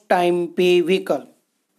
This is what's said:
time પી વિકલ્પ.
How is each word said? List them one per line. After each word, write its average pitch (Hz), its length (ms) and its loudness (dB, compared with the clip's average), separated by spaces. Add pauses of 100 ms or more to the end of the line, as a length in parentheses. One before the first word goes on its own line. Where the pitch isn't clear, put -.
(100)
time 175 360 0
પી 180 340 2
વિકલ્પ. 170 480 -4 (500)